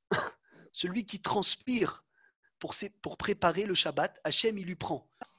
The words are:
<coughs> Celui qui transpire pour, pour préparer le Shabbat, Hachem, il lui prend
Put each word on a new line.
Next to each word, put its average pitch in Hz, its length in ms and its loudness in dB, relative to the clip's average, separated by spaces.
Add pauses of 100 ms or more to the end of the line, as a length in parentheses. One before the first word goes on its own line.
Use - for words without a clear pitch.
<coughs> - 600 -4
Celui 185 340 -2
qui - 160 -10
transpire - 840 0 (540)
pour, - 180 -4 (260)
pour 151 160 -6
préparer 196 480 2
le 196 80 -2
Shabbat, 160 500 0
Hachem, 208 360 2
il 180 60 -8
lui 180 100 -6
prend - 340 -6 (300)